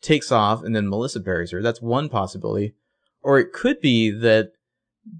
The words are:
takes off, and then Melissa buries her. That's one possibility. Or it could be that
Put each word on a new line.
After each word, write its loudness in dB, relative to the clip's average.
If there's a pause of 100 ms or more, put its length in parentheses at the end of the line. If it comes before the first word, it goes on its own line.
takes 0
off, 2
and -4
then 0
Melissa -4
buries -4
her. -6
That's -2
one -2
possibility. -4 (480)
Or 4
it 0
could -2
be 4
that 2 (680)